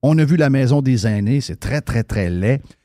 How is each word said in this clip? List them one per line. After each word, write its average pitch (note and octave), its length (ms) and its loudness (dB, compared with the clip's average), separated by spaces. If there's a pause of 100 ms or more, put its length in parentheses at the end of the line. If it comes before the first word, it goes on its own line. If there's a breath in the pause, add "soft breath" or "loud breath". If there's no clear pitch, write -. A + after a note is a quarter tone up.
On D#3 160 4
a D#3 60 4
vu D3+ 120 2
la D3+ 140 2
maison C3+ 320 2
des B2 240 0
aînés, G#2+ 340 0
c'est - 200 -10
très, C3+ 200 -4
très, A#2 220 -4
très G2 280 -2
laid. G#2 300 0 (240 soft breath)